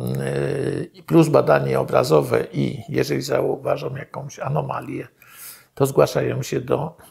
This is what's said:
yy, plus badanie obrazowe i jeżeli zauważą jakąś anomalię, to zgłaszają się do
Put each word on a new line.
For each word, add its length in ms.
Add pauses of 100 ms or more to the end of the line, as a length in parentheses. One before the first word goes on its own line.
(960)
yy, 80
plus 260
badanie 520
obrazowe 720
i 360
jeżeli 340
zauważą 760
jakąś 420
anomalię, 720 (680)
to 120
zgłaszają 560
się 180
do 360 (140)